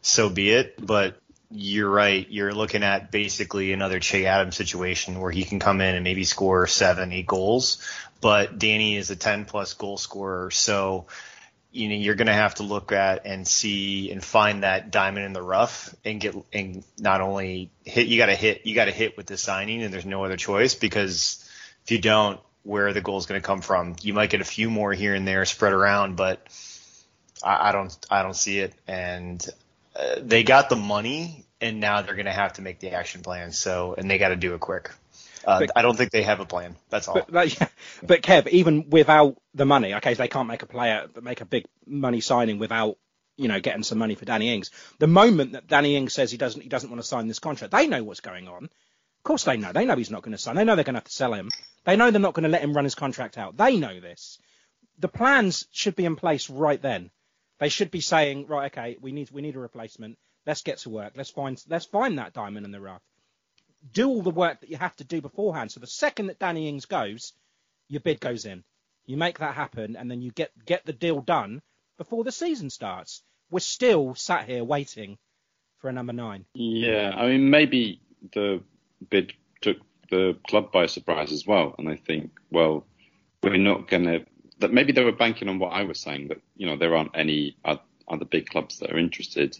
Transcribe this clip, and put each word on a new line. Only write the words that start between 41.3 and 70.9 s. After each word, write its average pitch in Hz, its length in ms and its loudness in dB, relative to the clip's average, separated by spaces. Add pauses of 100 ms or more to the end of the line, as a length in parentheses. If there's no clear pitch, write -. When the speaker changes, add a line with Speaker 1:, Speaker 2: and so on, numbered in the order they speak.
Speaker 2:
a - 40 -12
big 123 200 -2 (200)
money 131 360 -2
signing 113 380 2
without, 110 380 -2 (400)
you 135 100 -2
know, 101 120 0
getting 104 240 -4
some 110 140 -4
money 110 180 -2
for - 100 -16
Danny 117 280 -2
Ings. 98 160 -6 (300)
The 151 80 6
moment 170 460 6
that 127 140 -14
Danny 143 280 4
Ings 135 180 -2
says 127 160 0
he 123 80 -8
doesn't, 127 240 -4
he 120 80 -18
doesn't 127 200 -6
wanna 117 140 -12
sign 117 240 -4
this 113 120 -6
contract, 151 320 -8
they 277 160 4
know 143 160 -2
what's 104 160 -12
going 92 280 -14
on. 90 180 -16
Of - 580 -20
course 294 200 0
they 131 140 2
know. 98 160 -6
They 185 120 2
know 220 100 2
he's 117 160 -4
not 104 120 -10
gonna 110 140 -10
sign. - 180 -8
They 202 100 4
know 220 100 6
they're 160 80 2
gonna 127 160 -2
have - 60 -14
to - 60 -18
sell 120 220 -2
him. 101 160 -8 (360)
They 185 100 4
know 233 160 6
they're 208 100 4
not 196 120 2
gonna 165 160 0
let 165 120 2
him 147 120 -2
run 147 120 0
his 135 100 -4
contract 131 420 -8
out. 104 200 -12
They 247 200 6
know 101 220 -4
this. 87 400 -20 (600)
The 175 80 -4
plans 240 640 2
should - 240 -4
be 185 100 0
in 165 120 0
place 156 320 -2
right 139 320 0
then. 101 300 -4 (480)
They 147 100 0
should 180 220 -2
be 170 100 -6
saying, 143 460 0
"Right, 139 240 -4
okay, 120 300 -10
we 131 120 -12
need, 143 180 -10
we 139 100 -12
need 147 140 -10
a 135 40 -12
replacement. 113 580 -16 (280)
Let's 151 160 -6
get - 180 -8
to 127 100 -14
work. 107 260 -12
Let's 131 140 -14
find, 135 400 -8
let's 165 160 -4
find 208 340 -2
that 104 140 -12
diamond 104 320 -10
in 101 60 -14
the 101 100 -16
rough." 95 200 -18 (920)
Do 254 160 2
all 233 120 -2
the 180 80 -2
work 165 320 0
that - 80 -20
you 156 80 -12
have 175 200 -6
to 151 80 -18
do 165 160 -6
beforehand. 151 500 -6
So - 80 -18
the 123 80 -20
second 254 400 -4
that 180 120 -12
Danny 165 280 -4
Ings 143 180 -10
goes, 117 480 -6 (540)
your 143 140 -8
bid 151 180 -2
goes 120 260 -6
in. 92 180 -14 (420)
You 131 120 -10
make 170 220 -2
that 147 160 -6
happen, 117 400 -8
and 120 160 -12
then 123 100 -10
you 123 100 -10
get, 156 200 -6 (140)
get 175 200 -2
the 160 80 -10